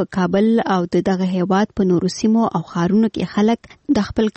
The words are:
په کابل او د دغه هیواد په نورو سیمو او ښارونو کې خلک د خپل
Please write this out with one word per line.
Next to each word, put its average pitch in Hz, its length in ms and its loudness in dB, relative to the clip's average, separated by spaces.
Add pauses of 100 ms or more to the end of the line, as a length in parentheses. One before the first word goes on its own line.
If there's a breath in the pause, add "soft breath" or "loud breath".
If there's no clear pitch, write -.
په 185 160 -6
کابل 220 360 2 (220)
او 185 60 0 (160)
د 175 140 0
دغه 185 260 -2
هیواد 190 420 0
په 190 140 2
نورو 180 240 0
سیمو 226 300 2
او - 140 -4 (100)
ښارونو 196 440 2
کې - 180 -4
خلک 214 260 0 (380 loud breath)
د 202 100 0
خپل 220 300 0